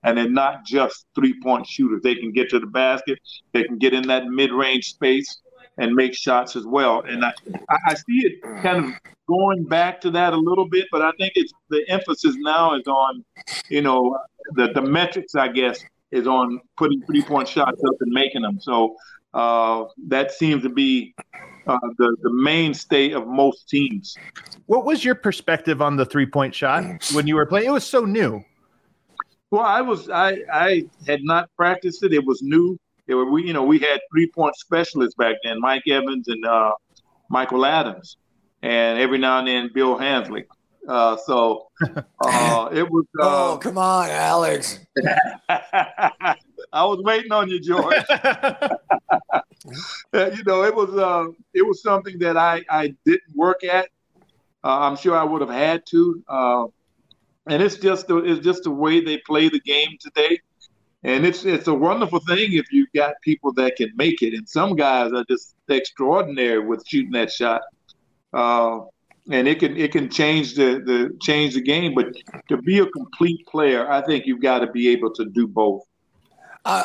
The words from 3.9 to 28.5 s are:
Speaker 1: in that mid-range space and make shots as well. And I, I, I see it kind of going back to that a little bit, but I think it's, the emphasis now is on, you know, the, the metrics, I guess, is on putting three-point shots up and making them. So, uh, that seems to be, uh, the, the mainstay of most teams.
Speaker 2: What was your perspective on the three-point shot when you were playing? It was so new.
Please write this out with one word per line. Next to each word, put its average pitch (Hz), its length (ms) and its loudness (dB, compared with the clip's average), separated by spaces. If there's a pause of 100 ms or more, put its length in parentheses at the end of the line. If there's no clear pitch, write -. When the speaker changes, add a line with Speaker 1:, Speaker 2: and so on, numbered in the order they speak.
Speaker 1:
in 131 140 -2
that 127 180 0
mid-range 131 640 0
space 135 500 -2 (380)
and 120 160 0
make 127 200 0
shots 123 420 -2
as 110 100 -10
well. 123 340 0
And 120 240 -6
I, 120 80 -2 (380)
I, 151 160 2
I 156 80 2
see 240 320 -2
it - 160 -2 (200)
kind 180 220 0
of 131 80 -8 (340)
going 185 380 0
back 170 380 0
to 180 80 -2
that 170 240 2
a - 20 0
little 175 320 0
bit, 185 240 0
but 156 80 0
I 160 120 2
think 190 240 -4
it's, - 180 0 (160)
the 151 180 0
emphasis 165 500 0
now 156 360 2
is 131 120 -4
on, 135 380 0 (460)
you 147 100 2
know, 131 380 2 (380)
the, 120 180 4
the 135 80 0
metrics, 170 520 -2
I 135 140 2
guess, 123 340 -2 (280)
is 123 160 0
on 127 340 0 (160)
putting 143 300 0
three-point 147 420 0
shots 135 340 0
up 131 180 2
and 120 120 -2
making 135 300 0
them. 101 180 -4
So, 117 360 0 (360)
uh, 113 540 0 (220)
that 135 240 0
seems 151 320 0
to 131 40 -2
be, 131 460 0 (520)
uh, 131 120 0 (180)
the, 120 240 4
the 117 100 0
mainstay 147 840 0
of 123 140 -6
most 135 440 0
teams. 131 440 -2 (520)
Speaker 2:
What 240 180 2
was 294 180 0
your 254 120 2
perspective 165 680 -2
on 147 160 2
the 135 80 2
three-point 135 500 -2
shot 147 300 0 (300)
when 147 120 0
you 156 100 0
were 156 100 2
playing? 202 220 0
It 277 40 2
was 277 140 0
so 247 180 2
new. 180 400 -2 (1080)